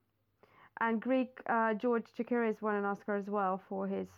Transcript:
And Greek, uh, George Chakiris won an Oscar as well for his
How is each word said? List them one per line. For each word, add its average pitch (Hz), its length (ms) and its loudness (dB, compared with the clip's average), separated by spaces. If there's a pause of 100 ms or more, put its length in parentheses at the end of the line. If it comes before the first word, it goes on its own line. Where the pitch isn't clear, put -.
(800)
And 226 200 2
Greek, 254 380 0 (100)
uh, 226 260 2
George 233 300 0 (140)
Chakiris 233 420 0
won 208 140 0
an 202 100 0
Oscar 202 320 -2
as 196 120 -4
well 196 400 0
for 196 180 -4
his 190 300 -4